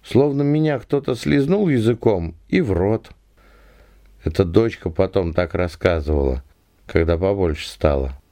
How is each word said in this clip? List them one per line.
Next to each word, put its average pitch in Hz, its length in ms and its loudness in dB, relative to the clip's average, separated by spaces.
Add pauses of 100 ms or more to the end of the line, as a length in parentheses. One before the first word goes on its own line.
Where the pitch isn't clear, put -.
Словно 139 380 2
меня 147 360 0
кто-то 131 380 -4
слизнул 147 520 0
языком 110 680 0 (120)
и 185 120 2
в 117 120 0
рот. 98 380 -2 (1120)
Это 98 220 0
дочка 95 460 0
потом 92 440 -2
так 90 200 -2
рассказывала, 76 880 0 (420)
когда 82 320 0
побольше 92 500 -2
стало. 67 480 -2 (160)